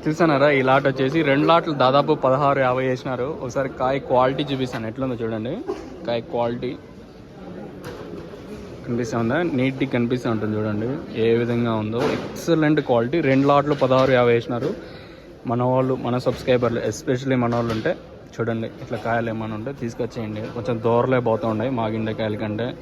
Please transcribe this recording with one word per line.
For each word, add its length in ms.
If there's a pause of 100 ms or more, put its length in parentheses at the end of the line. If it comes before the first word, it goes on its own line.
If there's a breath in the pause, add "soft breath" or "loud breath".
చూసారా, 420 (120)
ఈ 100
లాట్ 220
వచ్చేసి 280 (140)
రెండు 180
లాట్లు 220 (100)
దాదాపు 300 (120)
పదహారు 420
యాభై 260
వేసినారు. 360 (140)
ఒకసారి 260 (120)
కాయ 180 (100)
క్వాలిటీ 440
చూపిస్తాను, 400
ఎట్లుందో 300
చూడండి. 300 (540)
కాయ 140 (120)
క్వాలిటీ 380 (2250)
కనిపిస్తా 380
ఉందా? 140 (220)
నీట్గా 380
కనిపిస్తూ 380
ఉంటుంది 240
చూడండి 300 (360)
ఏ 40 (120)
విధంగా 320 (100)
ఉందో. 180 (160)
ఎక్సలెంట్ 720
క్వాలిటీ. 300 (120)
రెండు 200
లాట్లు 320
పదహారు 360
యాభై 180
వేసినారు 340 (800 loud breath)
మన 120 (100)
వాళ్ళు, 220 (120)
మన 180
సబ్స్క్రైబర్లు, 560 (100)
especially 540
మన 140
వాళ్ళు 180
ఉంటే 160 (420)
చూడండి, 340 (140)
ఇట్లా 220
కాయలు 280
ఏమైనా 260
ఉంటే 140 (100)
తీసుకొచ్చేయండి. 600 (140)
కొంచెం 200 (100)
దూరలే 420
పోతూ 260
ఉన్నాయి 160 (100)
మాగిండే 400
కాయల 220
కంటే. 240 (160)